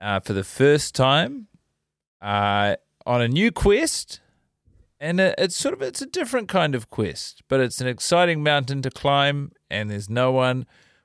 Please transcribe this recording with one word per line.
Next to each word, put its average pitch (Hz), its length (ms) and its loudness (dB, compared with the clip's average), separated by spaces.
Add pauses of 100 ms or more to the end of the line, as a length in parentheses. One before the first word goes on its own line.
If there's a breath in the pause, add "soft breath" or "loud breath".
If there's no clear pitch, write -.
uh, 98 200 -2
for - 120 -6
the 95 120 -2
first 143 500 2
time, 175 540 0 (720)
uh, 101 560 2 (300)
on 123 140 2
a 120 80 2
new 175 220 2
quest. - 720 0 (800)
And, 170 200 -2
uh, 190 180 4
it's 175 180 0
sort 285 180 -2
of, - 80 -8
it's - 200 -6
a 269 40 -8
different 254 420 -4
kind 160 260 0
of 113 160 -6
quest, - 580 -6
but 135 120 2
it's 127 200 -2
an 127 80 -4
exciting 170 540 2
mountain 139 400 0
to 131 80 -4
climb, 143 600 0 (200)
and 107 200 -4
there's 101 200 -8
no 127 200 2
one 127 360 0 (380 soft breath)